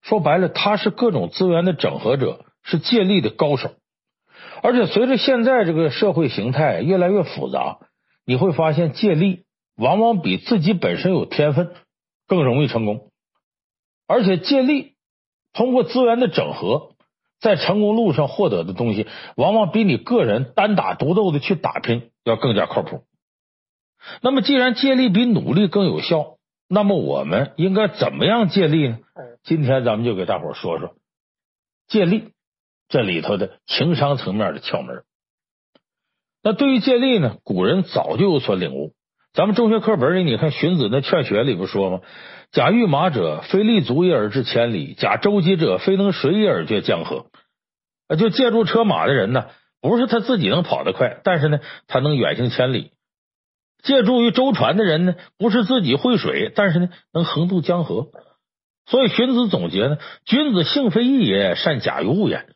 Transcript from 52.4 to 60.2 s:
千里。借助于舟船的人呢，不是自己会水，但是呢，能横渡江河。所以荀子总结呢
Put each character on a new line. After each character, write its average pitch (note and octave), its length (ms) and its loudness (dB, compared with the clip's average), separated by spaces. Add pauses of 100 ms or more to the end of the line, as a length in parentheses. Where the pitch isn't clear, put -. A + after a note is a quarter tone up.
千 B2+ 240 0
里。 - 200 -6 (880)
借 C4+ 220 2
助 A#3+ 180 4
于 A#3 80 4
舟 B3+ 220 2
船 D#3+ 260 0
的 A3 60 2
人 E3+ 200 2
呢， F3+ 120 0 (200)
不 A3 140 0
是 A3+ 140 2
自 B3 180 0
己 C3 140 0
会 B3 200 2
水， D2+ 380 -2
但 G3+ 180 2
是 E3 60 2
呢， F3+ 100 0 (240)
能 E3+ 120 0
横 E3 220 -2
渡 F#3 140 0
江 F3 240 -2
河。 G#2+ 240 -6 (800)
所 C4 180 0
以 A3 40 0
荀 B3 260 0
子 A#3+ 140 0
总 F2 200 -4
结 F#2+ 180 -2
呢 D3 120 -2 (260)